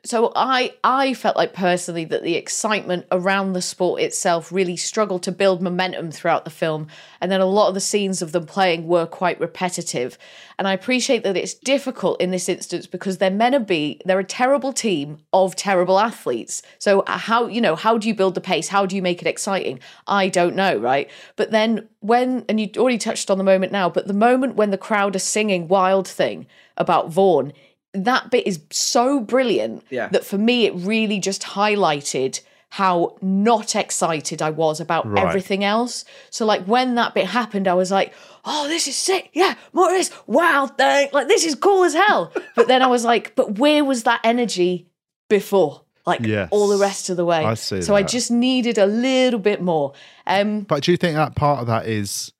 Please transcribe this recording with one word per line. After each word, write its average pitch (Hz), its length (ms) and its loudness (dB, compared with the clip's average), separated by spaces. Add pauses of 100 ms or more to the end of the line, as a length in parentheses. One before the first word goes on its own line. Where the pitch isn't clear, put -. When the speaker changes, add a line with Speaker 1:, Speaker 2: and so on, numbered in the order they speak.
Speaker 1:
so 233 320 0
I, 247 380 0 (100)
I 269 300 2
felt - 240 0
like - 160 0
personally 175 540 -2
that - 160 -4
the 170 120 -2
excitement 185 760 -4
around 190 400 0
the 180 80 -2
sport - 400 -2
itself 165 500 -2
really 180 280 -2
struggled 190 460 -4
to 190 80 -6
build 190 280 2
momentum 175 500 -4
throughout - 360 -2
the 165 40 -12
film, 156 360 -4 (340)
and 180 100 -4
then 190 120 2
a 185 40 4
lot 190 220 4
of 190 60 0
the 196 80 -4
scenes 190 400 -2
of 156 100 -8
them 165 140 -2
playing 170 400 0
were 170 200 2
quite 170 320 -4
repetitive. 165 760 -6 (420)
And 190 80 -2
I 196 60 0
appreciate 233 520 0
that 196 120 -2
it's 180 160 -4
difficult 262 640 -2
in 180 120 0
this 185 180 -4
instance - 380 -6
because 185 320 -8
they're 190 120 2
meant 226 220 2
to 277 80 2
be, 156 460 -2
they're 185 120 2
a 196 60 -2
terrible 269 480 0
team 156 460 -4 (160)
of 185 200 2
terrible 190 440 2
athletes. 151 640 -4 (160)
So 196 280 2
how, 226 400 0
you 196 140 -4
know, 165 160 2
how 226 220 2
do 220 100 -2
you 220 60 0
build 190 200 2
the 190 60 -4
pace? 170 280 -2
How 196 180 2
do 185 100 -4
you 190 60 -2
make 175 180 -2
it 160 80 -2
exciting? 185 520 -4 (260)
I 196 220 2
don't 175 280 0
know, 180 220 2
right? 127 320 0 (260)
But - 140 -2
then 220 380 0 (120)
when, 247 480 0
and 214 100 0
you 208 200 -2
already 247 180 2
touched - 340 -6
on 190 60 2
the 190 80 -2
moment 190 260 2
now, 185 200 0
but - 160 -4
the 196 80 -4
moment 247 420 2
when 208 140 2
the 190 80 -2
crowd 202 360 -2
are 190 40 -2
singing 190 500 -2
Wild 190 400 2
Thing 110 380 -4 (320)
about 175 320 0
Vaughn, 156 420 2 (400)
that 214 380 -2
bit 247 160 2
is 180 140 -2 (100)
so 254 480 0
brilliant 196 720 -2
Speaker 2:
Yeah. 117 200 -4
Speaker 1:
that 185 140 0
for 202 140 -4
me, 233 260 2
it 156 120 0
really 214 420 -2
just 196 240 -4
highlighted 160 1000 -2 (340)
how 180 460 0
not 208 540 0
excited 165 680 -4
I 160 100 0
was 156 280 -2
about 165 320 -2
Speaker 3:
Right. 190 160 2
Speaker 1:
everything 190 380 -2
else. 233 400 -2 (260)
So, 226 160 -2
like, 214 200 2
when 247 280 2
that 233 200 0
bit 185 120 2
happened, 202 400 -2
I 180 80 4
was 185 160 2
like, 190 240 0 (300)
"Oh, 285 240 -2
this 330 180 -2
is 269 80 -6
sick. - 380 -2
Yeah, 330 220 2 (180)
more 359 140 4
of 339 120 2
this - 140 -2 (160)
Wild 285 500 2
Thing. 269 340 4
Like, 262 140 2
this 349 180 4
is 311 120 -2
cool 381 260 4
as 320 120 4
hell." 330 380 2 (220)
But 233 140 4
then 254 120 6
I 262 60 4
was 247 180 2
like, 233 300 0
"But 202 240 0
where 294 260 4
was 262 200 -2
that 233 180 2
energy 185 640 0 (420)
before? 196 540 2 (240)
Like, 170 160 0
Speaker 3:
Yes. 107 300 0
Speaker 1:
all 208 160 2
the 202 100 2
rest 196 320 -2
of 180 60 -2
the 175 80 0
way?" 165 200 2
Speaker 3:
I 113 100 0
see 98 280 -6
Speaker 1:
So 202 140 0
I 101 60 4
Speaker 3:
that. - 80 -2
Speaker 1:
just 233 200 -4
needed 240 480 0
a 196 80 6
little 247 540 2
bit 208 200 0
more. 156 320 0 (360)
Um, 208 320 0
Speaker 3:
But 151 240 -2
do 175 80 2
you 170 40 4
think 165 200 -2
that 147 180 0
part 147 260 2
of 117 60 -4
that 113 200 0
is 107 540 -6